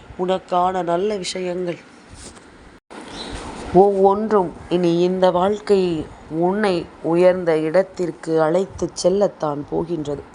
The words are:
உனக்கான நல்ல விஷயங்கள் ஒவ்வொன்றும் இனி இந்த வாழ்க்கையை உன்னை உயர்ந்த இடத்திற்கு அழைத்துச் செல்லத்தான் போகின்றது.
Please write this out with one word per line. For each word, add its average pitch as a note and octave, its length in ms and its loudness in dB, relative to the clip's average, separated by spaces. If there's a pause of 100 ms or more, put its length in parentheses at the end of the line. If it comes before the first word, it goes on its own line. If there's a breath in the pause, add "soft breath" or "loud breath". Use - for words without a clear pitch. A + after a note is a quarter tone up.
(180 loud breath)
உனக்கான F#3 640 0
நல்ல F3+ 340 -2
விஷயங்கள் F3+ 640 -6 (1900)
ஒவ்வொன்றும் G3 760 4 (180)
இனி F3 220 2 (120)
இந்த F#3 280 2
வாழ்க்கையை F3+ 760 0 (240)
உன்னை F3+ 560 0 (160)
உயர்ந்த F3 560 4
இடத்திற்கு D#3+ 840 0
அழைத்துச் F3 600 -2
செல்லத்தான் F3 580 0 (100)
போகின்றது. D#3 520 -6 (120)